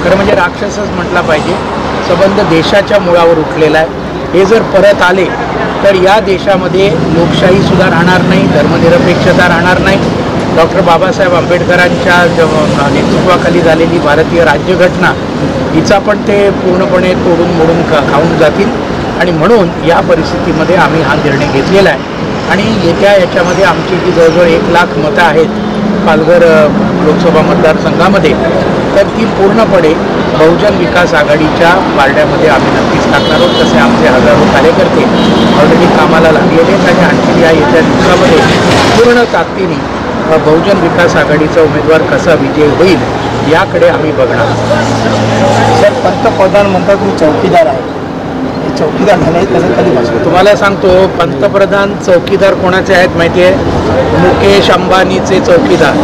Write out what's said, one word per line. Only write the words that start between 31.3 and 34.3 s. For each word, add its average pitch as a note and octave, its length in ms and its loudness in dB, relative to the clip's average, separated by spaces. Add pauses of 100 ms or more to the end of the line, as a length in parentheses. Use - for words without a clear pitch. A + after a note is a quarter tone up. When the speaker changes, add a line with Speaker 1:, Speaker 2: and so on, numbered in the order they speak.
Speaker 1:
पारड्यामध्ये C#3+ 500 0
आम्ही C#3 240 0
नक्कीच C3+ 320 -2
टाकणार C#3+ 360 0
आहोत. - 100 2
तसे - 280 0
आमचे B2 300 2
हजारो B2+ 460 2